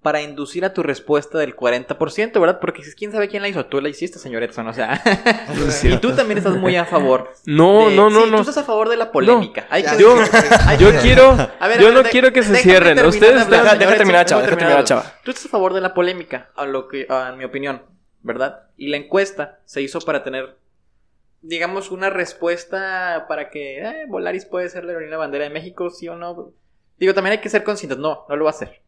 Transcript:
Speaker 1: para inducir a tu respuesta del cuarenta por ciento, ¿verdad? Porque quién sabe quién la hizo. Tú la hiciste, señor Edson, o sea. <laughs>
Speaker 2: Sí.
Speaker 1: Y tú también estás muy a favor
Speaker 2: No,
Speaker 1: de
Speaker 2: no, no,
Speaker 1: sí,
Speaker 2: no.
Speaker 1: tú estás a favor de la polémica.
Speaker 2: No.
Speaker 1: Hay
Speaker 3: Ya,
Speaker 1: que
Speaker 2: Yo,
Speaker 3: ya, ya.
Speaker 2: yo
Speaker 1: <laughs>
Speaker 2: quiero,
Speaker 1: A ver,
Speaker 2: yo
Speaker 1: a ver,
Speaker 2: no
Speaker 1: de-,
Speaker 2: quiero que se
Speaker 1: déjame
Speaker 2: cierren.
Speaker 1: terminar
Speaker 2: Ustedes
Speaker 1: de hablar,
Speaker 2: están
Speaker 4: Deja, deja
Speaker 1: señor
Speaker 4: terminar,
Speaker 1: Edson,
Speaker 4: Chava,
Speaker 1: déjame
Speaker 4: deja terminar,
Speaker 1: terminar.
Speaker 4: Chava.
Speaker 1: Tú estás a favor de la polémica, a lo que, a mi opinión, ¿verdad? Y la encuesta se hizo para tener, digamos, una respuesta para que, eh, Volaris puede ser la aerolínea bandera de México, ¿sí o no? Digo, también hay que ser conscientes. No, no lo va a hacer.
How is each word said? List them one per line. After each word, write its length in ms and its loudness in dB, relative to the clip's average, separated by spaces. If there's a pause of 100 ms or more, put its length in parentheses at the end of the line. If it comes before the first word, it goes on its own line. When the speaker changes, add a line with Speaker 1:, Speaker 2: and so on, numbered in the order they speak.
Speaker 1:
para 200 -4
inducir 420 -12
a 100 -12
tu 100 -8
respuesta 540 -6
del 180 -6
cuarenta 420 -4
por 140 -6
ciento, 280 -4
¿verdad? 220 0
Porque 200 -8 (140)
quién 160 -14
sabe 160 -4
quién 140 -10
la 80 -6
hizo. 160 -8
Tú 160 -6
la 80 -8
hiciste, 300 -12
señor 240 -10
Edson, 240 -10
o 60 -12
sea. 300 -6
<laughs> 680 -2
Speaker 2:
Sí. 240 0
Speaker 1:
Y 40 0
tú 180 -2
también 220 -2
estás 180 -2
muy 220 -2
a 80 -2
favor 440 0 (160)
Speaker 2:
No, 440 4
Speaker 1:
de 60 2
Speaker 2:
no, 140 6
no, 140 4
Speaker 1:
sí, 80 2
Speaker 2:
no. 60 2
Speaker 1:
tú 60 2
estás 160 -4
a 40 -6
favor 260 -2
de 60 0
la 160 -6
polémica. 500 0
Speaker 2:
No. 100 -20
Speaker 1:
Hay 120 0
Speaker 3:
Ya, 140 -2
Speaker 1:
que 60 4
Speaker 2:
Yo, 220 8
Speaker 3:
ya, 240 2
ya. 280 4
Speaker 2:
yo 140 8
Speaker 1:
<laughs> 100 2
Speaker 2:
quiero, 300 8 (280)
Speaker 1:
A 80 -2
ver, 140 0
Speaker 2:
yo 60 8
Speaker 1:
a 20 8
ver, 40 4
Speaker 2:
no 100 6
Speaker 1:
de-, 60 2
Speaker 2:
quiero 220 4
que 120 2
se 100 0
Speaker 1:
déjame 180 2
Speaker 2:
cierren. 240 6
Speaker 1:
terminar 140 4
Speaker 2:
Ustedes 260 6
Speaker 1:
de 60 4
hablar, 240 4
Speaker 2:
están 140 4
Speaker 4:
Deja, 0 -
deja 0 - (120)
Speaker 1:
señor 60 2
Speaker 4:
terminar, 240 4
Speaker 1:
Edson, 80 2
Speaker 4:
Chava, 140 2
Speaker 1:
déjame 180 0
Speaker 4:
deja 60 0 (100)
terminar, 80 2
Speaker 1:
terminar. 260 0
Speaker 4:
Chava. 140 -20
Speaker 1:
Tú 60 -8
estás 140 -12
a 40 -18
favor 240 -2
de 80 -4
la 120 -6
polémica, 600 -6
a 100 -8
lo 220 -8
que, 220 -12
a 240 -4
mi 100 -18
opinión, 380 -12 (400)
¿verdad? 400 -10 (160)
Y 100 -14
la 100 -6
encuesta 680 -6
se 160 -12
hizo 200 -10
para 220 -6
tener, 320 -12 (840)
digamos, 500 -10
una 180 -6
respuesta 1160 -8
para 220 -10
que, 300 -16
eh, 280 -14
Volaris 380 -10
puede 240 -8
ser 160 -16
la 60 -12
aerolínea 260 -12
bandera 280 -8
de 40 -14
México, 400 -12
¿sí 180 -18
o 80 -16
no? 360 -18 (460)
Digo, 160 0
también 200 -4
hay 80 -4
que 80 -12
ser 140 -2
conscientes. 360 -8
No, 280 -8
no 80 -8
lo 100 -4
va 60 0
a 20 -12
hacer. 340 -16